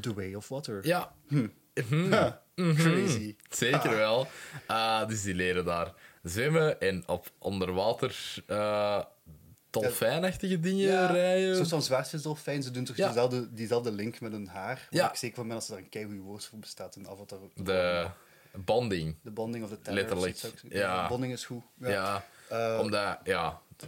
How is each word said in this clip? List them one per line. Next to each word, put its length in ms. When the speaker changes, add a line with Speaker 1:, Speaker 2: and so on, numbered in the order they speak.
Speaker 1:
the 140
way 200
of 140
water. 380
Speaker 2:
Ja. 280
Speaker 1:
Hm. 200
Speaker 2:
Hm. 240
Speaker 1:
Ha, 300
Speaker 2:
Mhm. 200
Speaker 1:
crazy. 600
Speaker 2:
Zeker 400
Speaker 1:
Ah. 60
Speaker 2:
wel. 300
Ah, 420
dus 140
die 120
leren 300
daar 280
zwemmen 580
en 280
op 300
onderwater, 1080
eh, 580
dolfijnachtige 920
dingen 320
Speaker 1:
Ja, 140
Speaker 2:
rijden. 440
Speaker 1:
een 60
soort 120
van 140
zwaardvisdolfijn. 800
Ze 80
doen 140
toch 120
Speaker 2:
Ja. 100
Speaker 1:
diezelfde, 460
diezelfde 400
link 280
met 120
hun 160
haar. 420
Speaker 2:
Ja. 100
Speaker 1:
Waar 100
ik 60
zeker 200
van 100
ben 100
dat 80
ze 80
daar 80
een 80
keigoed 320
woord 240
voor 140
bestaat 380
in 120
Avatar. 300
Speaker 2:
De 520
bonding. 680
Speaker 1:
De 80
bonding 340
of 60
the 60
tether, 180
Speaker 2:
Letterlijk, 420
Speaker 1:
zoiets 280
ook. 80
Speaker 2:
ja. 360
Speaker 1:
Bonding 240
is 120
goed. 180
Ja. 80
Speaker 2:
Ja, 360
Speaker 1:
Eh, 320
Speaker 2:
omdat, 440
ja. 360